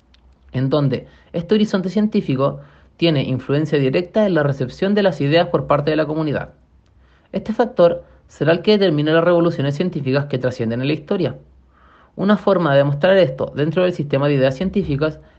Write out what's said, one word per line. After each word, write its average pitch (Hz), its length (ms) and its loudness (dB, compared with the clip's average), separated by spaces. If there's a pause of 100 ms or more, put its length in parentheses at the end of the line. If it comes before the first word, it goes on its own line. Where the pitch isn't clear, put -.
(520)
en 131 180 -2
donde 139 360 0 (280)
este 175 200 -2
horizonte 202 360 0
científico 185 680 -2 (360)
tiene 160 260 0
influencia 143 560 -2
directa 175 480 0
en 185 80 0
la 151 80 2
recepción 143 520 -2
de 202 80 2
las 175 180 0
ideas 160 280 2
por 160 180 -2
parte 143 240 0
de 151 60 0
la 151 100 0
comunidad. 151 480 -6 (800)
Este 208 200 -6
factor 180 520 2 (240)
será 147 240 0
el - 100 0
que 214 100 2
determine 156 400 2
las 165 120 4
revoluciones 170 520 2
científicas 143 480 -2
que 139 140 -6
trascienden 120 420 -4
en 131 80 -4
la 151 60 0
historia. 170 420 -4 (800)
Una 202 220 2
forma 175 340 2
de 139 60 6
demostrar 147 400 2
esto 147 360 0
dentro 156 280 0
del 180 100 0
sistema 143 340 -2
de 147 80 2
ideas 131 220 2
científicas 156 640 -4 (180)